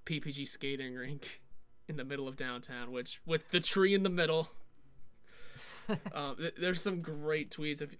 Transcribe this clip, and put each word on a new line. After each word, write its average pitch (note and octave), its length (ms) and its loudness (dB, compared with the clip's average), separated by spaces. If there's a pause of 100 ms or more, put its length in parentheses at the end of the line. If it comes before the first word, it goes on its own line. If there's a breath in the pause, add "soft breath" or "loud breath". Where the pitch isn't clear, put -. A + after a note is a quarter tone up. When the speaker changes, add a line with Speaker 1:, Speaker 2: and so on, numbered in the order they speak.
Speaker 1:
P D#3 160 0
P D3+ 100 -2
G C#3 140 -4
skating C3+ 500 -2
rink C3+ 460 -6 (480)
in D#3 80 -2
the C3 80 -2
middle C#3 240 -4
of C3+ 80 -6
downtown, B2 560 -4
which, B2 320 -4
with D#3+ 260 0
the F3+ 100 6
tree G3 340 8
in G3 80 6
the F#3+ 80 4
middle. D#3+ 440 4
Speaker 2:
<laughs> - 60 -6 (1500 loud breath)
Speaker 1:
Um, C#3+ 240 -2
th-, D#3+ 220 -2
there's F3 240 2
some F#3 180 2
great D#3 500 0
tweets. D3+ 300 -2
If, C#3+ 200 -6